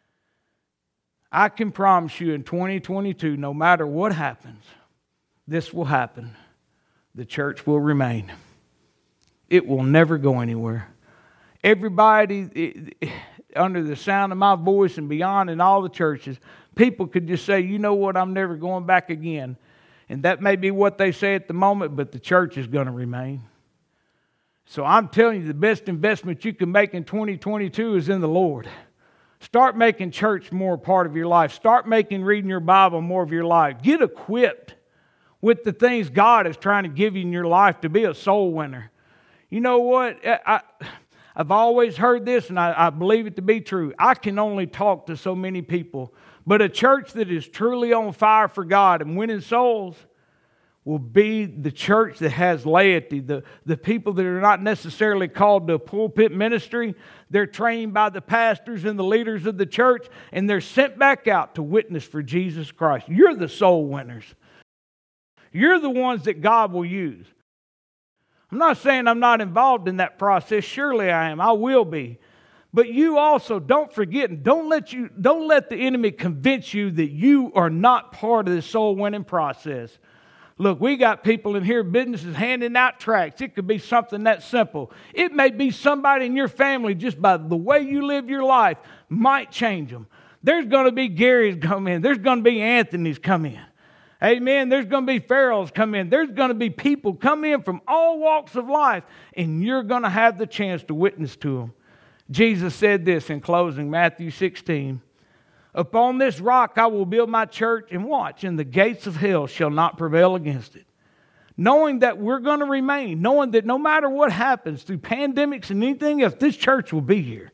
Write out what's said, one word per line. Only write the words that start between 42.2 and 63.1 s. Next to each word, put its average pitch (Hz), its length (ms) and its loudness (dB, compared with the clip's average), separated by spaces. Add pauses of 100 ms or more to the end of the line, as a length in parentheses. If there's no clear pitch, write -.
this, 247 240 -2
and 180 80 -6
I, 170 300 2
I - 20 2
believe 196 380 0
it 185 80 -12
to 190 60 -10
be 220 180 0
true. 165 400 -6
I 233 140 4
can 208 260 -4
only 202 260 -4
talk 190 420 -2
to 160 100 -10
so 185 180 -6
many 185 260 -8
people. 143 520 -8 (340)
But 208 140 4
a 196 80 2
church 269 420 2
that 220 180 -4
is 165 160 -4
truly 240 460 -2
on 220 220 0
fire 214 340 4
for 202 160 -10
God 180 380 4
and 156 160 -6
winning 214 240 -4
souls 226 560 -2 (880)
will 151 140 -4
be 208 460 0
the 151 260 -8
church 214 480 0
that 156 120 -2
has 160 340 -2
laity, 165 560 2
the, 135 200 -6 (240)
the 156 120 -2
people 208 340 -4
that 190 140 -2
are 180 160 -2
not 202 200 4
necessarily 202 680 -2
called 196 360 2
to 165 100 0
a 156 40 -4
pulpit 214 500 0
ministry. 226 640 -4 (360)
They're 202 180 0
trained 226 460 -4
by 214 160 2
the 190 100 -8
pastors 226 640 -2
and 208 160 -4
the 190 40 -2
leaders 214 420 -2
of 202 120 -4
the 190 80 -2
church, 247 420 0 (260)
and 196 160 -2
they're 202 100 0
sent 262 400 -2
back 277 260 2
out 185 300 0
to 160 80 -6
witness 175 400 -2
for 151 180 -10
Jesus 156 480 -6
Christ. 147 380 -2
You're 302 280 6